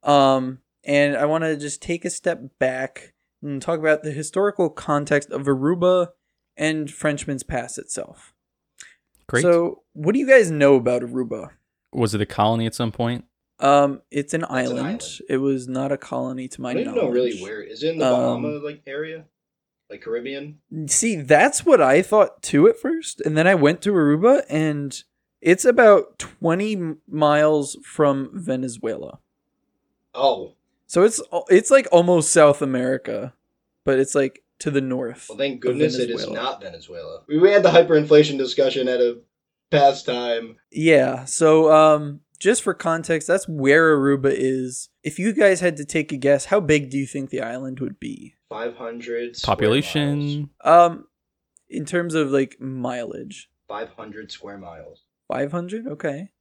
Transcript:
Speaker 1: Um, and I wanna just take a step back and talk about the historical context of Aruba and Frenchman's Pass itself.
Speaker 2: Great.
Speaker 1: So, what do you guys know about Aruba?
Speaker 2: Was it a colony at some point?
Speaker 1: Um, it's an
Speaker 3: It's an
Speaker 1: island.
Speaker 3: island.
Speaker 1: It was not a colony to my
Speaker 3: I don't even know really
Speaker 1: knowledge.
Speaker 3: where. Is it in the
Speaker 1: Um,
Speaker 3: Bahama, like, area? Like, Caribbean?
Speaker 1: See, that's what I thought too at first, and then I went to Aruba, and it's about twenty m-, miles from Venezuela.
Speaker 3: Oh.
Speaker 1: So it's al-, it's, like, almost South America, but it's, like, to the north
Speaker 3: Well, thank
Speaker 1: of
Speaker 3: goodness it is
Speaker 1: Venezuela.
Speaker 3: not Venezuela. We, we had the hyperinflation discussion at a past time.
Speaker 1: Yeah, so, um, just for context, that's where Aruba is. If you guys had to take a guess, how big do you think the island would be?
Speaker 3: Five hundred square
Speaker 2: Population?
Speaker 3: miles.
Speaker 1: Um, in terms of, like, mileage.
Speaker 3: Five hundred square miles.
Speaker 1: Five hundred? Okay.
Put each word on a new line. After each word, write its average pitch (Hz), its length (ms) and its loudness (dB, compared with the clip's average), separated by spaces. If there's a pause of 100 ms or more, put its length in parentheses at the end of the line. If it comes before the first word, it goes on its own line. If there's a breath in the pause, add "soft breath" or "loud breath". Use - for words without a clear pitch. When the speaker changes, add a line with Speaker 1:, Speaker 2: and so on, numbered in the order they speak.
Speaker 1:
Um, 135 560 2 (240)
and 143 340 0
I 127 80 0
wanna 160 320 -2
just 147 240 -12
take 170 240 -8
a 180 60 -6
step 165 480 -8
back 131 560 -6 (260)
and 139 220 -8
talk 170 160 -4
about 156 240 0
the 151 80 -8
historical 175 580 -2
context 147 640 -2
of 139 120 -6
Aruba 175 680 0 (480)
and 156 340 -4
Frenchman's 143 540 -6
Pass 120 340 -8
itself. - 560 -14 (920 loud breath)
Speaker 2:
Great. 127 140 0
Speaker 1:
So, 170 400 0 (100)
what 156 220 -4
do 262 40 0
you 285 80 -2
guys 247 240 6
know 143 240 6
about 123 280 0
Aruba? 117 480 -8 (420)
Speaker 2:
Was 113 200 0
it 107 80 -2
a 104 60 -2
colony 113 400 0
at 110 80 -6
some 117 160 -4
point? 120 340 -6 (340)
Speaker 1:
Um, 143 520 2
it's 143 240 -6
an 165 80 -4
Speaker 3:
It's - 80 -10
an 131 60 -4
Speaker 1:
island. 123 240 -2
Speaker 3:
island. 185 240 -6 (240)
Speaker 1:
It 135 80 -2
was 131 320 -2
not 131 240 -4
a 135 40 -4
colony 127 520 -8
to - 120 -18
my 127 100 -8
Speaker 3:
I 131 40 -6
don't 196 80 -2
even - 140 -8
know 139 120 -2
really 123 220 0
Speaker 1:
knowledge. 92 120 -10
Speaker 3:
where. - 200 -12
Is - 220 -14
it 165 80 -2
in 160 60 -8
the 135 80 0
Speaker 1:
Um, 123 360 0
Speaker 3:
Bahama, 147 60 -6 (160)
like, 147 240 -12
area? 156 380 -12 (640)
Like, 104 120 -18
Caribbean? 139 580 -10 (280)
Speaker 1:
See, 226 280 -2
that's 151 500 2
what 285 160 6
I 135 220 4
thought - 400 2
too 156 260 4
at 226 80 4
first, - 440 -8
and 156 180 -2
then 165 80 2
I 196 80 6
went 156 280 2
to 208 100 -2
Aruba, 180 560 4
and 147 520 -4 (400)
it's 180 240 2
about 233 540 6
twenty 190 560 -4
m-, 165 240 -8 (100)
miles 151 760 2
from 139 480 -2
Venezuela. 127 880 -8 (920)
Speaker 3:
Oh. 135 420 0 (340)
Speaker 1:
So 175 160 4
it's 220 160 2 (120)
al-, - 160 -6
it's, 190 220 6
like, 269 220 6
almost 175 400 4
South 147 300 6
America, 127 720 -4 (500)
but 135 160 2
it's, 135 160 0
like, 135 260 -2 (160)
to 151 140 -6
the 135 80 2
north 127 480 -8
Speaker 3:
Well, - 100 -14
thank 139 180 -4
Speaker 1:
of - 40 -14
Speaker 3:
goodness 127 340 0
it 123 160 -2
is 110 120 -6
Speaker 1:
Venezuela. - 120 -10
Speaker 3:
not 127 280 -8
Venezuela. 82 680 -16
We, 151 100 0
we 190 140 6
had 202 100 6
the 175 80 6
hyperinflation 151 680 6
discussion 131 500 0
at 123 120 0
a 120 200 0 (500)
past 139 340 4
time. 117 520 -6 (160)
Speaker 1:
Yeah, 135 540 2
so, 160 460 4
um, 151 480 4 (180)
just 226 260 0
for 190 100 -2
context, 165 540 -4
that's 190 180 0
where 156 500 4
Aruba 139 380 0
is. 131 540 -4 (160)
If 160 160 -8
you 214 120 -2
guys 196 280 2
had 175 160 0
to 143 80 -10
take 151 260 -4
a 147 60 -6
guess, 139 300 0
how 196 120 2
big 147 320 0
do 139 80 -4
you 135 80 -4
think 135 240 -10
the 127 100 -6
island 127 380 -10
would 139 220 -10
be? - 340 -14 (140)
Speaker 3:
Five 120 280 -10
hundred 120 600 -10
square - 180 -2
Speaker 2:
Population? 143 960 -4 (140)
Speaker 3:
miles. 170 260 6
Speaker 1:
Um, 156 160 -16 (600)
in - 160 -8
terms 175 320 -4
of, 143 160 0
like, 139 260 -2
mileage. 123 880 -12 (200)
Speaker 3:
Five 110 220 -12
hundred 107 420 -18
square 101 260 -18
miles. 92 460 -20 (240)
Speaker 1:
Five 143 240 -6
hundred? 180 340 -8
Okay. 151 540 -10